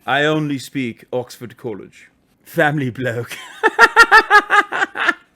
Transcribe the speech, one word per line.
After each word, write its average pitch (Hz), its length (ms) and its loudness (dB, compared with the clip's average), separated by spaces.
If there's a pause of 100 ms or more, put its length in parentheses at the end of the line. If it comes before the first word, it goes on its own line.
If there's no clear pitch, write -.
I 139 200 0
only 151 340 -2
speak 123 540 -10
Oxford 123 420 -10
College. - 540 -16 (340)
Family 147 460 -2
bloke. 120 520 -8
<laughs> - 1900 2